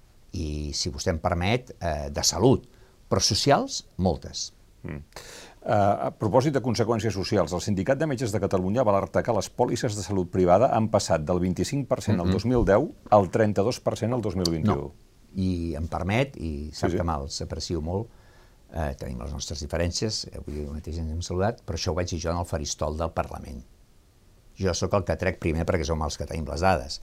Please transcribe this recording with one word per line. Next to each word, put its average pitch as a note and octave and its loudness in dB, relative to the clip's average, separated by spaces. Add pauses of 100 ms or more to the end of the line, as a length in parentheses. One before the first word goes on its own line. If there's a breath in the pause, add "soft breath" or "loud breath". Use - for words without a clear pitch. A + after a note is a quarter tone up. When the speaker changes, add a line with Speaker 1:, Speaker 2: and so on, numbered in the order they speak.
(320)
Speaker 1:
i, D2+ -4
si - -4
vostè C#2 -4
em E2 0
permet, F2+ -2
eh, D2+ -4
de D2+ -4
salut. G#2+ 4 (420 soft breath)
Però G2 2
socials, D#3 2 (140)
moltes. E2 -2 (300)
Speaker 2:
Mm. D2+ -10
Eh, - -8 (360)
a - -2
propòsit B2 4
de B2+ 2
conseqüències A2 0
socials, F2+ 2
el F2 0
Sindicat G#2 0
de D#3+ 0
Metges B2 -2
de G2+ 0
Catalunya G2 0
va G#2 4
alertar F#2 0
que A#2+ 0
les G2 0
pòlisses B2 0
de G#2 -6
salut F#2 -2
privada F#2 6
han A2+ 2
passat F2 2
del F2+ 0
vint-i-cinc F#2 -2
per - -2
cent G2+ 2
el E2+ 0
Speaker 1:
Mhm. F#2 2
Speaker 2:
dos - 0
mil B2 4
deu G#2+ 4 (160)
al G2+ 8
trenta-dos G#2+ 2
per A2 -2
cent A2 0
el A#2+ 0
dos G2+ -2
mil F2 2
vint-i-u. E2 2
Speaker 1:
No. C#2+ -6 (420)
I F2 -2
em E2 -4
permet, G2+ -2
i D2+ -6
sap - -2
Speaker 2:
Sí, E2+ -2
sí. - 0
Speaker 1:
que F2 -2
me'ls D2 -4
aprecio D#2+ -6
molt, F2+ -4 (640 soft breath)
eh, D2 -2
tenim B1 -8
les C#2 -8
nostres D2 -8
diferències, E2+ -2 (100)
avui D2+ -8
mateix D#2 -8
ens D#2+ -4
hem F2 -4
saludat, F#2 -2
però F2 -6
això F2+ -4
ho - -2
vaig F2 -2
dir F2 -4
jo E2+ -2
en E2+ -2
el F2 -2
faristol D2+ -4
del E2 -2
Parlament. C2+ -8 (960)
Jo F#2 0
sóc - -2
el G2 2
que E2 0
trec F2+ -2
primer E2 0
perquè E2 0
som D#2 0
els D2 -4
que D2+ -8
tenim D#2+ -6
les C#2+ -6
dades. E2+ 2